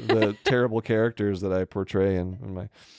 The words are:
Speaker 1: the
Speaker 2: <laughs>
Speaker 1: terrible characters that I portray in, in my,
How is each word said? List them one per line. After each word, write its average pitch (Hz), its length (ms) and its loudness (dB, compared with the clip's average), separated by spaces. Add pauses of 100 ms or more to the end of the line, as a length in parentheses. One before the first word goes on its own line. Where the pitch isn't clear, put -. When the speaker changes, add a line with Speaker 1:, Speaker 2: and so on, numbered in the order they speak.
Speaker 1:
the 110 320 4
Speaker 2:
<laughs> - 40 -12
Speaker 1:
terrible 123 360 2
characters 110 600 0
that 95 100 -2
I 92 120 0
portray 95 520 0
in, 92 260 -4
in 98 120 -10
my, 90 140 -10 (300)